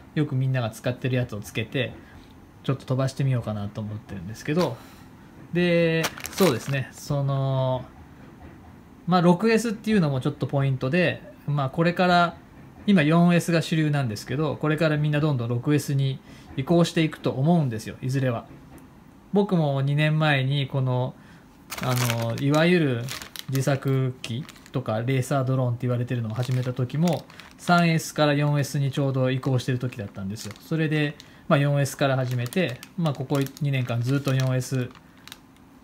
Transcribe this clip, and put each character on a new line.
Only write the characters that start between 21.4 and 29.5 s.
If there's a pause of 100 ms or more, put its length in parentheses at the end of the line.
あ (300)
の、
い
わ
ゆ
る (460)
自
作 (100)
機 (280)
と
か
レ
ー
サ
ー
ド
ロ
ー
ン
っ
て
言
わ
れ
て
る
の
を
始
め
た
時
も、 (340)
三
エ
ス
か
ら
四
エ
ス
に
ち
ょ
う
ど
移
行